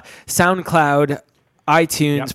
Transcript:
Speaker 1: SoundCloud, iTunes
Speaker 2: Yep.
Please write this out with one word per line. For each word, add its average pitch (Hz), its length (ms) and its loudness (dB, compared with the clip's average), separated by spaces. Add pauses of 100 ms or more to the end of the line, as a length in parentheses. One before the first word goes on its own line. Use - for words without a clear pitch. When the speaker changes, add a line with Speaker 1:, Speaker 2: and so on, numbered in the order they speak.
(260)
Speaker 1:
SoundCloud, 156 960 0 (460)
iTunes 151 500 0
Speaker 2:
Yep. 131 180 -6